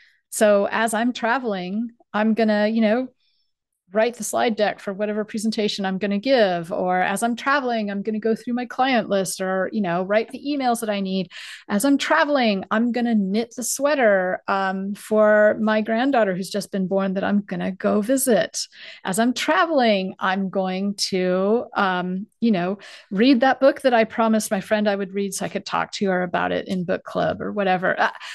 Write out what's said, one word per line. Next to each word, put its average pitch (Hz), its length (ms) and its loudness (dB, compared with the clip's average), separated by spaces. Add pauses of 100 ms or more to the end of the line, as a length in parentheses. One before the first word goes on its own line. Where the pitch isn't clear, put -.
(300)
So 208 420 4
as 226 220 0
I'm 233 180 0
traveling, 220 760 -2 (240)
I'm 214 220 2
gonna, 214 320 2
you 226 140 2
know, 233 260 2 (840)
write 226 240 2
the 208 80 -10
slide 233 320 0
deck 208 240 0
for 202 120 -8
whatever 208 320 -4
presentation 208 600 -4
I'm 190 140 -2
gonna 202 180 0
give, 196 540 2
or 180 280 0
as 190 220 0
I'm 233 140 -2
traveling, 240 560 -2
I'm 202 100 -6
gonna 214 180 -4
go 220 140 0
through 240 220 -6
my 247 100 -4
client 254 420 0
list, 190 320 -2
or, 190 320 -2
you 220 100 -2
know, 175 200 0
write 208 300 0
the 262 120 -14
emails 262 360 -2
that 214 100 -4
I 202 100 -2
need. 190 300 -2 (400)
As 202 160 0
I'm 277 140 4
traveling, 269 720 2
I'm 233 200 2
gonna 240 220 0
knit 208 420 0
the 254 60 -10
sweater, 220 840 2
um, 196 480 -2
for 214 680 4
my 214 200 2
granddaughter 226 540 2
who's 185 140 -6
just 196 220 -6
been 190 160 -2
born 190 260 0
that 185 100 -4
I'm 202 180 2
gonna 185 300 -6
go 202 300 0
visit. 233 640 0 (400)
As 190 140 -2
I'm 240 120 2
traveling, 247 880 2
I'm 190 320 -2
going 190 460 -2 (160)
to, 190 540 0 (100)
um, 185 500 -2 (160)
you 233 80 2
know, 185 300 0 (320)
read 233 300 4
that 262 180 2
book 285 220 4
that 254 120 2
I 226 120 4
promised 220 440 0
my 190 120 -2
friend 208 280 0
I 202 60 0
would 196 180 -8
read 196 220 -4
so 185 100 -6
I 170 40 -6
could 202 180 -8
talk - 260 -2
to 202 160 -2
her 180 140 0
about 180 280 -2
it - 160 -4
in 185 160 -4
book 180 200 -4
club 165 380 -4
or 196 100 -6
whatever. 185 480 0
Uh, 208 100 2 (260)